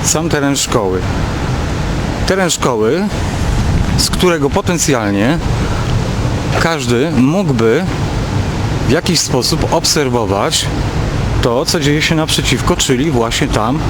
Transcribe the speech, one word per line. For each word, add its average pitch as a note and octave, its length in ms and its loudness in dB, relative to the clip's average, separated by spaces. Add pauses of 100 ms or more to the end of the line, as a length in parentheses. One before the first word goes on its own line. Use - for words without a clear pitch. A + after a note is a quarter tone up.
sam D#3 260 0
teren C#3+ 260 0
szkoły. F#2+ 440 0 (1300)
Teren F#3 220 2
szkoły, C3+ 580 0 (920)
z - 120 2
którego E3 400 2
potencjalnie C3 880 0 (1200)
każdy C3 520 0
mógłby C3 720 2 (1040)
w - 40 2
jakiś E3 280 2
sposób C#3 540 0
obserwować B2 920 0 (760)
to, C3 240 2
co - 140 0
dzieje D3 220 0
się E3 140 0
naprzeciwko, D#3 600 0
czyli C#3+ 360 0
właśnie A#2 360 0
tam A#2+ 320 0 (100)